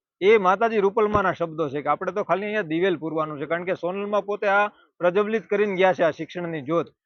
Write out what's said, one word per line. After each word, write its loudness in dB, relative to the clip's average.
એ 6
માતાજી 2
રૂપલમાના 2
શબ્દો -4
છે -6
કે -4
આપણે -2
તો -4
ખાલી 0
અહીંયા -4
દિવેલ 0
પૂરવાનું -6
છે, -8
કારણ -4
કે -4
સોનલમાં -4
પોતે -4
આ 2
પ્રજ્વલિત -2
કરીને 0
ગયા 4
છે -4
આ 4
શિક્ષણની -8
જ્યોત. -2